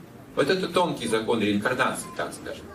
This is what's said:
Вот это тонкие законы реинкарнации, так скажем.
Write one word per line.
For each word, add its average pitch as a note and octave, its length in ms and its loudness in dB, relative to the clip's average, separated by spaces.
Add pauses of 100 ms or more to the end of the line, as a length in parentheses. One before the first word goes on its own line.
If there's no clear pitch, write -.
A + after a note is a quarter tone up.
(340)
Вот F#3+ 160 4
это F#3 180 2
тонкие D3+ 400 2
законы A2 360 2
реинкарнации, A2+ 720 0
так - 160 -4
скажем. - 320 -12 (100)